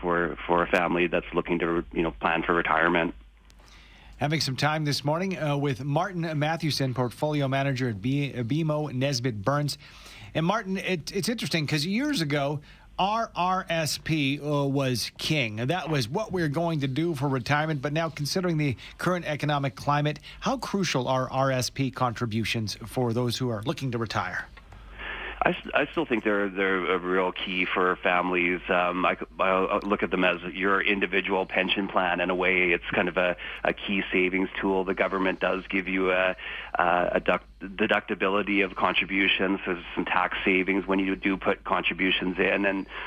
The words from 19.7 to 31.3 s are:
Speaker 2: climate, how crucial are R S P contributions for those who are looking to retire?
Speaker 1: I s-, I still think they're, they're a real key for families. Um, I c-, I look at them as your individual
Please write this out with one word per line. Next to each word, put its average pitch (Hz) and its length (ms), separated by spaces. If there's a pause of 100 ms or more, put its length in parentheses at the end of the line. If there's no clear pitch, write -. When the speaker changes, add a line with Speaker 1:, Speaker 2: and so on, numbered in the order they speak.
Speaker 2:
climate, 147 460 (200)
how 254 180
crucial 156 500
are 131 220
R 135 200
S 127 200
P 135 200
contributions 113 960
for 120 300
those 120 240
who 131 100
are 107 140
looking 139 300
to 120 60
retire? 101 460 (960)
Speaker 1:
I - 80
s-, - 220
I 143 200
still 165 120
think - 200
they're, 101 260
they're 92 460
a - 20
real 90 340
key 90 320
for 90 380
families. 90 640
Um, 90 380
I 92 80
c-, 90 100 (160)
I 95 420
look 101 200
at 92 80
them 92 120
as 87 200 (100)
your 95 300
individual 98 640